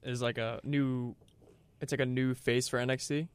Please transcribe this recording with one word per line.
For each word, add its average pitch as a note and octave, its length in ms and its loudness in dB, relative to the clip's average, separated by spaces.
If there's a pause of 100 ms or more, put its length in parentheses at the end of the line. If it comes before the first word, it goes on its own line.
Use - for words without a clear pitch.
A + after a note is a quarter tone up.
is, B2 180 -4
like, A#2+ 160 -2
a A2+ 260 -4
new, C3 540 0 (640)
it's D3 100 -6
like C#3 80 0
a C3 60 4
new B2+ 280 2
face B2 360 2
for B2+ 100 0
N B2+ 100 0
X C3 200 -2
T, D3+ 260 0